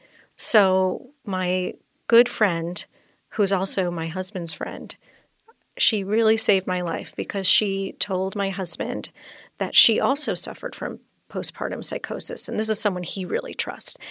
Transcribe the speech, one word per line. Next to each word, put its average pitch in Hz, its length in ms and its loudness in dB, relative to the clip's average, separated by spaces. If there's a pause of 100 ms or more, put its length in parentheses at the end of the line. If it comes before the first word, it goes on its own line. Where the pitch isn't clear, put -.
(380)
So 190 720 4 (160)
my 185 480 -2 (340)
good 233 220 6
friend, 170 560 -2 (460)
who's 196 200 0
also 190 400 2
my 165 160 -4
husband's 175 460 -4
friend, - 420 -10 (840)
she 202 260 0
really 220 340 2
saved 190 300 4
my 180 140 -2
life 170 340 -6
because 196 320 -4
she 196 520 0
told 190 360 -2
my 196 140 -2
husband 202 600 -2 (480)
that - 180 -4
she - 240 4
also 226 340 2
suffered - 420 -2
from - 240 -8 (300)
postpartum - 540 -4
psychosis. - 640 -2
And 196 120 -4
this 214 100 -2
is 214 100 6
someone 180 240 4
he 185 220 -8
really 170 280 -6
trusts. - 440 -2 (140)